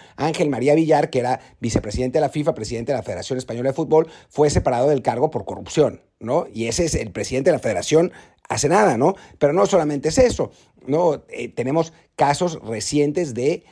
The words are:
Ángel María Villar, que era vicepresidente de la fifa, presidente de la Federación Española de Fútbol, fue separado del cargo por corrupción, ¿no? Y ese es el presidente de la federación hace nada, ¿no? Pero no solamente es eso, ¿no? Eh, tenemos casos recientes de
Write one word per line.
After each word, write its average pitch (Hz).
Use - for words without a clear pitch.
Ángel 160
María 135
Villar, 156
que 131
era 123
vicepresidente 127
de -
la 147
fifa, 151
presidente 113
de 131
la 113
Federación 104
Española 123
de 135
Fútbol, 160
fue 147
separado 131
del 143
cargo 127
por 107
corrupción, 104
¿no? 127
Y 113
ese 117
es 156
el 110
presidente 127
de 156
la 113
federación 151
hace 107
nada, 175
¿no? 151
Pero 143
no 196
solamente 151
es 160
eso, 240
¿no? 151
Eh, 120
tenemos 147
casos 147
recientes 135
de 139